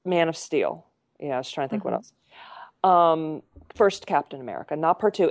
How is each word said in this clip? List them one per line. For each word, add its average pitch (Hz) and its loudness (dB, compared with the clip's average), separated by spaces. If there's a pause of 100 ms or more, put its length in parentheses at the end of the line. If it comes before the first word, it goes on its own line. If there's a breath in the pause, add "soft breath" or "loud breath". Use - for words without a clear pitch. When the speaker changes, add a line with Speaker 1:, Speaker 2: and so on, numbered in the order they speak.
Speaker 1:
Man 175 2
of 160 -6
Steel. - -4 (320)
Yeah, 143 -6
I 127 -2
was 131 -8
trying 139 -6
to - -8
think - -6
what 113 -4
Speaker 2:
Mm-hmm. - -2
Speaker 1:
else. - -10 (720 loud breath)
Um, 165 2 (320)
first 196 2
Captain 143 -2
America, 117 -8
not 160 2
part 208 2
two. 185 2